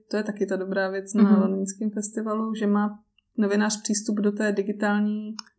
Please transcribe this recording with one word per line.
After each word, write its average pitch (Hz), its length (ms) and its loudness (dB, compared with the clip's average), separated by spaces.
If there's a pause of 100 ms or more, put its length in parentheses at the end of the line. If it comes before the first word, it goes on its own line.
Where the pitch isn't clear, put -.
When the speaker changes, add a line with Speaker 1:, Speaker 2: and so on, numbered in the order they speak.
Speaker 1:
to 208 60 -2
je 214 60 0
taky 208 240 -4
ta 190 100 -2
dobrá 190 340 -2
věc 196 240 -6
na 202 80 6
Speaker 2:
Mhm. 202 200 8
Speaker 1:
londýnském 196 480 -2
festivalu, 220 640 -4
že 208 120 -2
má 208 320 2 (400)
novinář 208 440 2
přístup 208 340 -2
do 208 160 2
té 208 200 0
digitální 208 840 -2 (240)